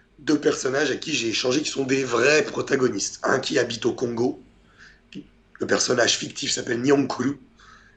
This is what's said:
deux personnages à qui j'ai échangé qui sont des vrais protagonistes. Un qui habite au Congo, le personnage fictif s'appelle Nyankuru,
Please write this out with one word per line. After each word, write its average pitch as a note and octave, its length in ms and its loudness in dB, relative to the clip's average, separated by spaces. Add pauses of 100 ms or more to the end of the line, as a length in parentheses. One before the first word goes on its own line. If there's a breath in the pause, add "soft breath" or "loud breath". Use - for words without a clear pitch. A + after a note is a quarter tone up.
(180 loud breath)
deux D3 200 0
personnages C#3 520 0
à A2 60 0
qui D#3 160 -8
j'ai A#2 160 -2
échangé B2+ 340 0
qui - 80 -4
sont C3+ 140 -2
des C3+ 200 0
vrais C3 400 4
protagonistes. B2+ 800 -2
Un - 160 2
qui B2+ 200 0
habite A2+ 280 -2
au A#2 60 2
Congo, A#2+ 500 -2 (1160 soft breath)
le - 60 -4
personnage B2 520 2
fictif C#3+ 320 -8
s'appelle A#2+ 300 -2
Nyankuru, C3+ 580 2 (580 soft breath)